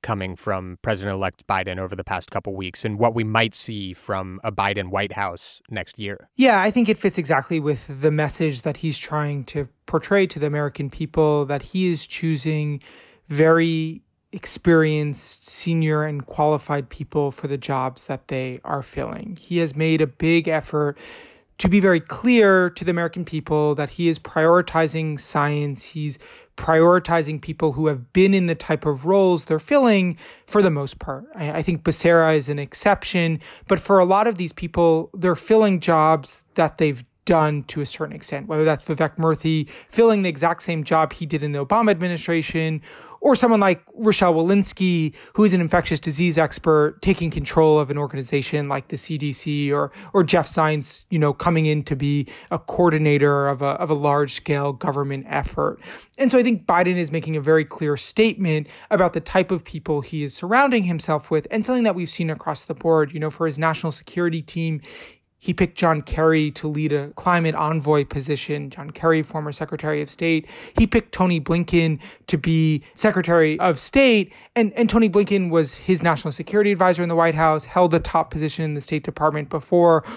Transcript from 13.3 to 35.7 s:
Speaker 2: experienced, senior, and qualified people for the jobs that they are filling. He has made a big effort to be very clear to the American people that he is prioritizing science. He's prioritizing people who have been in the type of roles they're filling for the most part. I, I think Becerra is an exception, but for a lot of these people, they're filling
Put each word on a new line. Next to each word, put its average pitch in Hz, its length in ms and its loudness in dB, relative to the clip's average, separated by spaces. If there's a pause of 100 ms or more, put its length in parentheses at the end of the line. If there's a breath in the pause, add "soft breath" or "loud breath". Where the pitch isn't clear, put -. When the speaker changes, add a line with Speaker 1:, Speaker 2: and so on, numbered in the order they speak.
Speaker 2:
experienced, 156 1160 0
senior, 156 560 -2
and 147 220 -6
qualified 147 640 -2
people 143 420 -4
for - 160 -12
the 139 80 -6
jobs 131 480 -6
that - 240 -12
they 131 340 -8
are 139 200 -6
filling. 127 580 -10
He - 160 -8
has 160 180 -2
made 160 280 0
a 151 40 4
big 165 400 0
effort 151 520 -2 (580 loud breath)
to 190 120 -2
be 196 120 6
very 180 180 4
clear 196 720 4
to 180 140 -14
the 180 60 -2
American 170 340 -4
people 151 500 -2
that 143 160 -4
he 175 180 -2
is 156 100 0
prioritizing 160 1000 2
science. 147 640 -2
He's 151 360 -10 (400 loud breath)
prioritizing 165 840 2
people 160 320 -2
who 156 140 -2
have 131 260 -4
been 196 220 4
in 185 120 2
the 165 80 -2
type 160 300 -4
of 147 220 -2
roles 185 400 2
they're 156 120 0
filling 208 600 2 (280 loud breath)
for 208 140 2
the 190 100 4
most 143 280 -4
part. 143 260 -10 (100)
I, 151 180 -6
I 160 100 -4
think 165 200 -4
Becerra 165 540 4
is 139 140 -2
an 143 80 -4
exception, 165 840 -2 (260 loud breath)
but 190 140 2
for 196 180 4
a 180 60 8
lot 196 220 4
of 220 100 0
these 175 160 -8
people, 165 600 0
they're 180 220 0
filling 214 440 2